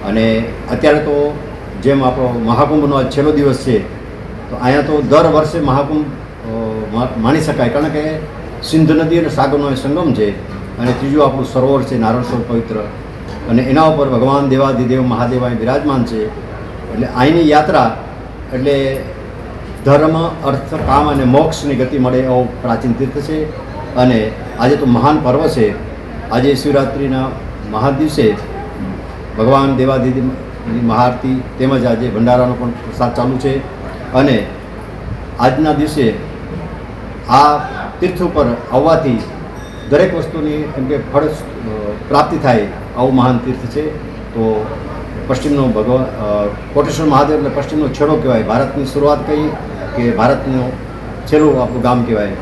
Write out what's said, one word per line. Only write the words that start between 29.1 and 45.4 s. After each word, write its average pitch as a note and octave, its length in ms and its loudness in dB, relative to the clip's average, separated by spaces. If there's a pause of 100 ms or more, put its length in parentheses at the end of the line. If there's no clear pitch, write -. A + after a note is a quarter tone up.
ભગવાન C3+ 380 4
દેવાધિદેવની B2+ 1040 -2
મહાઆરતી B2 640 2 (160)
તેમજ C3 260 2
આજે A#2 240 0
ભંડારાનો B2 440 4
પણ A#2+ 160 -4
પ્રસાદ - 460 -4
ચાલુ B2+ 220 0
છે. C3+ 200 0 (560)
અને B2+ 320 4 (920)
આજના C#3 340 2
દિવસે C#3 400 2 (1160)
આ D3 280 6 (420)
તીર્થ F3+ 220 -2
ઉપર D#3+ 240 2 (280)
આવવાથી D3 460 4 (680)
દરેક F3 260 4
વસ્તુની D3+ 380 -4 (240)
એમ C3 100 -4
કે C#3+ 100 0
ફળ, C#3+ 260 0
અ, D3+ 100 0 (760)
પ્રાપ્તિ D3 280 2
થાય A#2+ 300 2 (300)
આવું C3 180 2
મહાન B2 220 4
તીર્થ A#2+ 220 -4
છે. D3 300 -4 (180)
તો A2 580 -2 (640)
પશ્ચિમનો C3+ 400 0